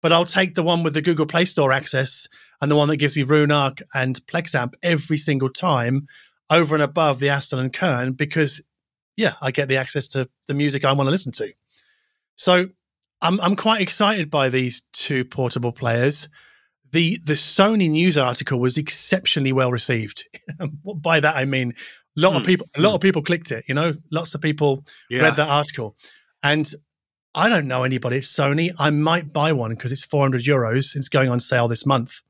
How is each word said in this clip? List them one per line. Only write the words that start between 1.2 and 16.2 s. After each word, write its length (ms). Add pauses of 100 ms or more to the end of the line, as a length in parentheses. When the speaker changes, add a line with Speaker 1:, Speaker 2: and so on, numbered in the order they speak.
Speaker 1:
Play 200
Store 260
access 560 (340)
and 100
the 40
one 140
that 80
gives 180
me 80
Rune 280
Arc 300 (120)
and 220 (120)
Plex 280
Amp 280
every 340
single 320
time 580 (420)
over 260
and 80
above 360
the 100
Aston 300
and 140
Kern 400
because, 480 (540)
yeah, 260
I 100
get 160
the 100
access 320
to 200 (180)
the 60
music 320
I 60
wanna 200
listen 220
to. 180 (840)
So 340 (520)
I'm, 200
I'm 140
quite 260
excited 500
by 180
these 320 (120)
two 320
portable 460
players. 560 (640)